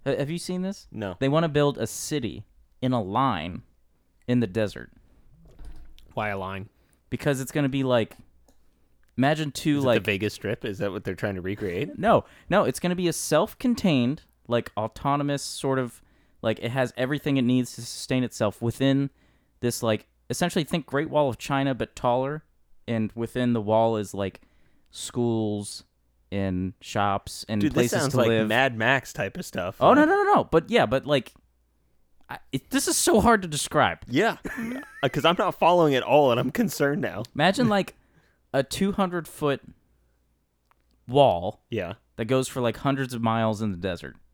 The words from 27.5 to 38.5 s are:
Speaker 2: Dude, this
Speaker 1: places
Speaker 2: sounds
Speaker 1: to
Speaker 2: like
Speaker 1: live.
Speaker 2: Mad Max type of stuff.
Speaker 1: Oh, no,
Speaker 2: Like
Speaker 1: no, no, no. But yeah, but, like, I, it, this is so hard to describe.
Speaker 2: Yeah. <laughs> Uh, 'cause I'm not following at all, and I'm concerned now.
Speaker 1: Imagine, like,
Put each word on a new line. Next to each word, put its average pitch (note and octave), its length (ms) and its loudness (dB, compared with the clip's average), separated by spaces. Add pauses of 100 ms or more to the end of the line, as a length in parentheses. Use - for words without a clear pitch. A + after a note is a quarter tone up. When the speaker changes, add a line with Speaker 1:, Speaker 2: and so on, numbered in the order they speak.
Speaker 2:
Dude, D3 120 2
this - 20 -8
Speaker 1:
places B2 260 0
Speaker 2:
sounds C#3 120 0
Speaker 1:
to B2+ 60 2
Speaker 2:
like A#2+ 100 4
Speaker 1:
live. A2 200 2
Speaker 2:
Mad B2 280 2
Max A#2+ 360 0
type G2 240 -6
of F3+ 80 -8
stuff. - 360 -6
Speaker 1:
Oh, F3 140 8
no, C#4+ 80 6
Speaker 2:
Like D#4 80 6
Speaker 1:
no, G4+ 140 2
no, G4+ 100 4
no. - 100 4
But - 260 2
yeah, G#3 160 4
but, B2+ 200 0
like, C#3 260 0 (960)
I, B2+ 100 -12 (140)
it, - 180 -6
this - 180 0
is E4 80 0
so C4+ 240 4
hard A3 220 4
to F3+ 60 -8
describe. C#3 500 2 (100)
Speaker 2:
Yeah. E3 280 2 (200)
<laughs> B3 260 -8 (200)
Uh, C#3 60 2
'cause C#3+ 160 -4
I'm E3+ 140 4
not F#3 160 0
following E3 400 6
at B2 80 4
all, C#3 300 6
and A#2 80 4
I'm - 100 0
concerned D3+ 500 0
now. F#2+ 220 -6 (120)
Speaker 1:
Imagine, G3 340 2
like, G3+ 260 0 (580)